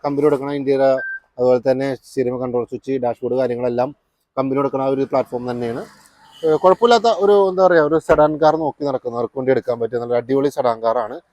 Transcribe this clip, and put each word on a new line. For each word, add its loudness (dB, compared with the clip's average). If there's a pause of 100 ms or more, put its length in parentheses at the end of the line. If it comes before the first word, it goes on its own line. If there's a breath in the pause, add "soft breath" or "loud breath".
കമ്പനി -2
കൊടുക്കണ 0
ഇന്റീരിയർ, 0 (560)
അതുപോലെ 2
തന്നെ -2
സ്റ്റീറിംഗ് -6
കൺട്രോൾ -4
സ്വിച്ച്, -10 (120)
ഡാഷ്ബോർഡ് -4
കാര്യങ്ങളെല്ലാം -2 (420)
കമ്പനി -2
കൊടുക്കണ -2
ആ -2
ഒരു -2
പ്ലാറ്റ്ഫോം -4
തന്നെയാണ്. -6 (640)
ഏഹ്, 2
കുഴപ്പമില്ലാത്ത 4 (160)
ഒരു, 4
എന്താ 2
പറയുക, 6
ഒരു 2
സെഡാൻ 4
കാർ 4
നോക്കി -6
നടക്കുന്നവർക്ക് -6
വേണ്ടി 0
എടുക്കാൻ -2
പറ്റിയ -4
നല്ല -4
അടിപൊളി 0
സെഡാൻ -2
കാറാണ് -2 (160)